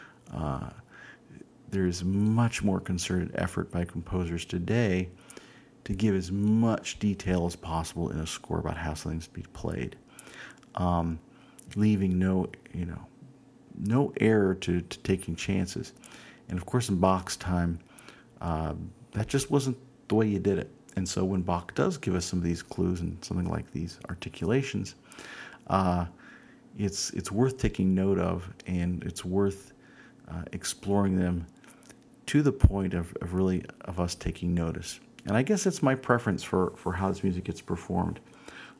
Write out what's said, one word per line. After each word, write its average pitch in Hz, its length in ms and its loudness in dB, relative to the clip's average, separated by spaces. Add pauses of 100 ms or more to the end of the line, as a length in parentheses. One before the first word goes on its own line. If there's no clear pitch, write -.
(340)
uh, 71 360 -4 (1000)
there 95 160 2
is 87 180 0
much 107 600 2
more 92 160 2
concerted 90 560 -2
effort 87 360 -2
by 87 140 -2
composers 85 600 -4
today 92 640 0 (720)
to 104 100 -6
give 101 220 2
as 90 160 -2
much 107 680 2
detail 92 460 0
as 87 100 -4
possible 82 540 -4
in 78 100 -4
a 80 80 -4
score - 320 -4
about 80 180 -4
how 80 160 -4
something's 80 340 -6
to - 60 -20
be 90 100 -10 (100)
played, - 420 -6 (800)
um, 85 440 0 (560)
leaving 98 420 4
no, 92 320 2 (240)
you 87 120 -4
know, 80 200 -8 (760)
no 123 380 4
error 104 360 6
to, 87 260 0
to - 180 -10
taking 90 360 0
chances. - 580 -2 (560)
And 92 80 -2
of 90 80 -6
course, 120 240 0
in 92 100 2
Bach's 92 380 4
time, 85 420 0 (600)
uh, 80 320 -2 (380)
that 107 160 -2
just - 240 0
wasn't 131 260 2 (300)
the 107 80 2
way 110 120 6
you 101 120 2
did 95 180 2
it. - 140 -4 (240)
And 95 120 0
so 95 160 0
when 95 200 2
Bach 87 320 -2
does 180 220 2
give 92 180 -2
us 87 100 0
some 90 140 -2
of 85 40 0
these 85 200 0
clues 90 380 -2
and 87 220 -6
something 90 240 -2
like 82 240 -4
these - 280 -6 (100)
articulations, 101 840 -2 (720)
uh, 90 380 2 (720)
it's, - 340 -2
it's - 200 -6
worth 127 280 2
taking 95 340 2
note 95 240 4
of, 87 340 -2 (140)
and 90 380 -2
it's - 200 -8
worth, 98 500 0 (540)
uh, 85 240 -10
exploring 98 640 0
them 90 300 2 (800)
to 147 160 4
the 143 100 4
point 95 420 4
of, 87 280 -2
of 90 120 -4
really, 92 300 4 (180)
of 92 180 -6
us 87 140 0
taking 87 400 -4
notice. 82 460 -2 (260)
And 104 120 2
I 123 40 6
guess 185 240 2
it's - 160 0
my 131 140 4
preference 117 480 2
for, 92 320 2
for - 160 -4
how 95 180 0
this 92 140 -2
music 90 200 0
gets - 180 -6
performed. 87 580 -2 (600)